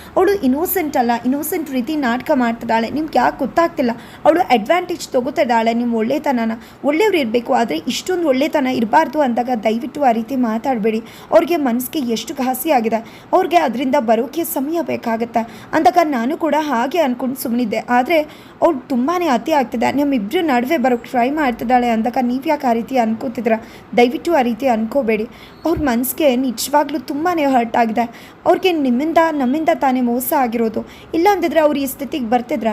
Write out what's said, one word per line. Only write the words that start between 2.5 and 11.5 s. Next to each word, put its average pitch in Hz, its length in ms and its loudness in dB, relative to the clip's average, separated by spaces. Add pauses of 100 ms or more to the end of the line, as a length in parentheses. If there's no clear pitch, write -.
ನಿಮ್ಗೆ 302 280 -2
ಯಾಕೆ 269 200 2
ಗೊತ್ತಾಗ್ತಿಲ್ಲ? 302 520 0 (340)
ಅವಳು 320 160 6
ಅಡ್ವಾಂಟೇಜ್ 339 680 0
ತಗೋತಿದ್ದಾಳೆ. 240 640 0
ನೀವು 233 240 -2
ಒಳ್ಳೆ 220 120 0
ಒಳ್ಳೆತನನ, 247 420 0 (320)
ಒಳ್ಳೆಯವ್ರು 349 340 2
ಇರ್ಬೇಕು, 240 360 0
ಆದ್ರೆ 233 240 0
ಇಷ್ಟೊಂದು 339 500 -2
ಒಳ್ಳೆತನ 269 380 2
ಇರ್ಬಾರ್ದು 254 540 2
ಅಂದಾಗ 247 300 0 (140)
ದಯವಿಟ್ಟು 240 380 -2
ಆ 262 100 4
ರೀತಿ 233 240 -4
ಮಾತಾಡ್ಬೇಡಿ. 226 640 0 (320)
ಅವ್ರಿಗೆ 330 260 4